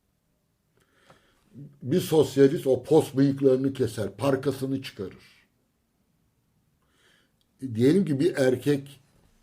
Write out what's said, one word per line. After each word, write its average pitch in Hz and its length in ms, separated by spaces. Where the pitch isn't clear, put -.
Bir 147 180
sosyalist 139 680
o 127 160
pos 147 340
bıyıklarını 139 560
keser, 110 440
parkasını 135 680
çıkarır. - 640
E, 123 120
diyelim 151 300
ki 143 160
bir 170 160
erkek, 135 640